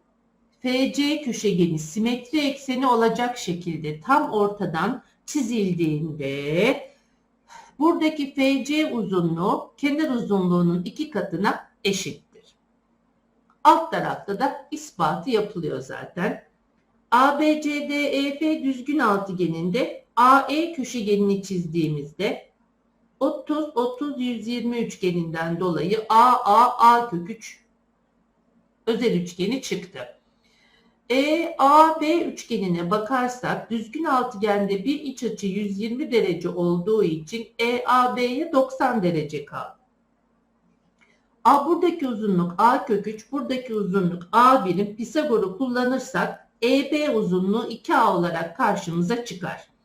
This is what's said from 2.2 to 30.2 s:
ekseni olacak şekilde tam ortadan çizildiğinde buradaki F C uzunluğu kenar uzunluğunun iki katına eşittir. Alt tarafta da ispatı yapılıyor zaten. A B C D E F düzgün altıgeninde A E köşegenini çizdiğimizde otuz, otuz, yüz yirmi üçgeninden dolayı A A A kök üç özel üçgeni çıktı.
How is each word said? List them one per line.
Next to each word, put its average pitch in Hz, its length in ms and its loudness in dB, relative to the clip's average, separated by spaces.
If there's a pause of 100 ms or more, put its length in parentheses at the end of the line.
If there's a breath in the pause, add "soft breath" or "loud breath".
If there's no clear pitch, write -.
ekseni 262 480 -2
olacak 240 520 2
şekilde 160 600 -6
tam 285 320 2
ortadan 202 720 -2 (240 soft breath)
çizildiğinde 165 1700 -2 (840 loud breath)
buradaki 311 560 0
F 269 300 2
C 302 280 0
uzunluğu 185 840 -2
kenar 285 340 0
uzunluğunun 180 760 2
iki - 260 -8
katına 196 580 -4 (160)
eşittir. - 720 -6 (1080)
Alt 320 280 6
tarafta 165 480 -4
da - 300 -4
ispatı 175 600 -4
yapılıyor 156 500 -2
zaten. 135 640 -6 (680)
A 277 300 4
B 302 200 4
C 285 280 -4
D 285 60 -4
E 277 440 0
F 311 260 0
düzgün 269 340 -2
altıgeninde 185 1080 -2 (120)
A 262 240 8
E 311 320 -2
köşegenini 202 720 0
çizdiğimizde 160 1080 -4 (720)
otuz, 302 560 -2
otuz, 247 440 -2
yüz 233 280 -4
yirmi 240 300 -4
üçgeninden 170 840 -4
dolayı 180 480 -2
A 233 240 6
A 233 600 6
A 233 180 2
kök 170 200 -6
üç - 340 -18 (1200)
özel 214 340 2
üçgeni 202 420 -4
çıktı. 175 360 -8 (1120 soft breath)